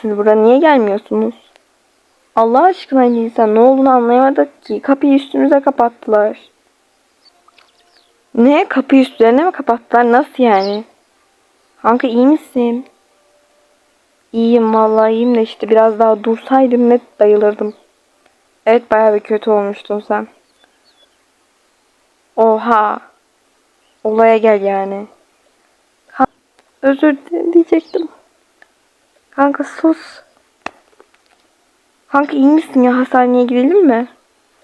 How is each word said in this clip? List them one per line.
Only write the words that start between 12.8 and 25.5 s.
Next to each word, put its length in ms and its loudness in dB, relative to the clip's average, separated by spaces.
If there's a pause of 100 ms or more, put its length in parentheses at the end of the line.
İyiyim, 380 2
vallahi 380 2
iyiyim 220 0
de 80 0
işte 260 -8
biraz 300 2
daha 260 0
dursaydım 680 0
net 300 -2
bayılırdım. 540 0 (920)
Evet, 240 0
bayağı 240 2
bir 60 -2
kötü 300 -6
olmuştun 500 -4
sen. 280 -8 (2000)
Oha. 640 0 (1040)
Olaya 320 2
gel 260 0
yani. 440 -6 (1000)